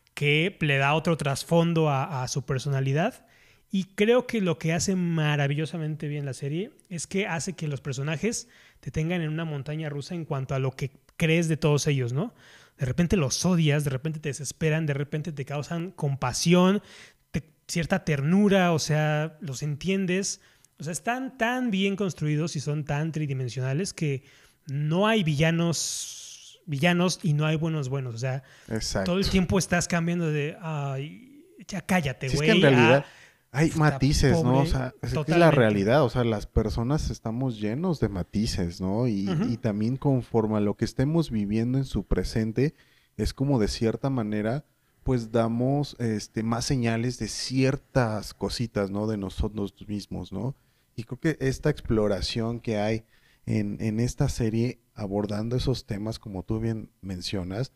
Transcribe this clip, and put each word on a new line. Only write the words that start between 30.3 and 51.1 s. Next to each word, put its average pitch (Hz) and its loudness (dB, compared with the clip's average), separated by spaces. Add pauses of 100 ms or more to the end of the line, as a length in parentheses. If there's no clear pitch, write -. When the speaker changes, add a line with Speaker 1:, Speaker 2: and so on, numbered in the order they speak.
Speaker 1:
de, 151 -2
"Ay, 151 -8 (220)
ya 196 -8
cállate, 143 -2
Speaker 2:
Sí, 127 0
es - 0
Speaker 1:
güey", 151 2
Speaker 2:
que - 6
en - 6
realidad 131 8 (480)
Speaker 1:
a, 120 -2
Speaker 2:
hay 160 4
Speaker 1:
"Puta, 147 -2
Speaker 2:
matices, 143 4
¿no? 123 4
Speaker 1:
pobre". 131 6
Speaker 2:
O 139 2
sea, 131 -2
es 120 -6
que 131 -2
es 151 -2
la 170 6
Speaker 1:
Totalmente. 151 8
Speaker 2:
realidad, 110 6
o 117 2
sea, 127 0
las 110 0
personas 117 0
estamos 117 -4
llenos 143 -2
de 110 4
matices, 95 -2
¿no? 98 0
Y, 101 -2
Speaker 1:
Ujú. 175 0
Speaker 2:
y 120 0
también 107 -2
conforme 113 0
a - 0
lo 104 0
que - -2
estemos 147 0
viviendo 113 0
en 135 -2
su 113 -4
presente, 113 0 (420)
es 107 0
como 143 2
de 104 4
cierta 113 0
manera, 110 -2 (400)
pues, 120 0
damos, 120 0
este, 110 -2
más 117 -2
señales 120 0
de 107 -4
ciertas 131 0
cositas, 98 -2
¿no? 104 -2
De 110 -2
nosotros 101 -4 (140)
mismos, 90 -8
¿no? 107 -6 (420)
Y 117 -8
creo - -12